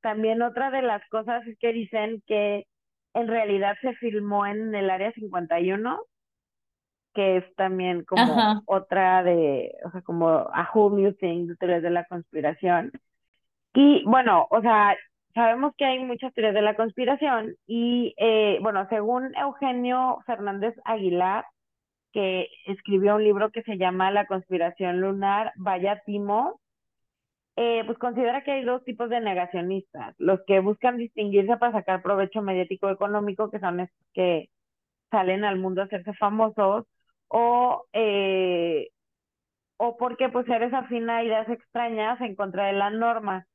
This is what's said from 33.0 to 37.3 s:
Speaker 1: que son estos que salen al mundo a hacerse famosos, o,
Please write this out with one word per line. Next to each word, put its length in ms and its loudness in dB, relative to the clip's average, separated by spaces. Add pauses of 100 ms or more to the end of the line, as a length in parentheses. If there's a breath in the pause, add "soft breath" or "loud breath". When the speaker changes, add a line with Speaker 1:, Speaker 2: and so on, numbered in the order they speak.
Speaker 1:
que 80 -8
son 220 -4
estos 320 -12
que 360 0 (600)
salen 340 0
al 140 0
mundo 220 -2
a 40 -2
hacerse 300 -10
famosos, 680 0 (440)
o, 640 2